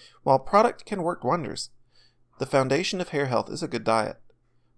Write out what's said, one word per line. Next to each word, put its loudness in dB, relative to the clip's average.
While 6
product 2
can -6
work -4
wonders, -4
the -2
foundation 0
of -8
hair 0
health 0
is -8
a -6
good -6
diet. 0